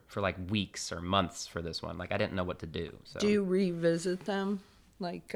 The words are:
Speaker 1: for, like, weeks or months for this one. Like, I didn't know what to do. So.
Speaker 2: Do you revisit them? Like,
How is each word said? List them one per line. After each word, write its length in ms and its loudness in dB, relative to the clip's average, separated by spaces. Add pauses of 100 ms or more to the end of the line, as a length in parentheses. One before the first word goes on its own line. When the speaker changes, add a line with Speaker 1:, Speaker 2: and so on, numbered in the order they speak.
Speaker 1:
for, 140 -6
like, 140 2 (140)
weeks 420 -2
or 80 -6
months 480 2
for 140 -6
this 200 -4
one. 160 -6
Like, 140 -6
I 60 0
didn't 160 2
know 100 0
what 160 -4
to 60 -8
do. 260 -6 (140)
So. 140 -10
Speaker 2:
Do 80 4
you 160 6
revisit 840 2
them? 360 0 (380)
Like, 360 -6